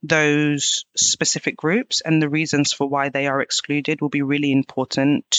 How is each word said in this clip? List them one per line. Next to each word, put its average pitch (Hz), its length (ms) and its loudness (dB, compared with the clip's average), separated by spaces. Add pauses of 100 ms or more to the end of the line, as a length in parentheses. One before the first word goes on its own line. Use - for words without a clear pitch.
those 147 840 0 (100)
specific - 600 -2
groups 196 440 -2
and 160 200 2
the 147 80 0
reasons 147 420 0
for 139 160 -2
why 139 220 -2
they 139 160 -2
are 139 160 0
excluded 147 600 -4
will 147 80 0
be 143 120 -2
really 143 300 0
important 139 760 0 (140)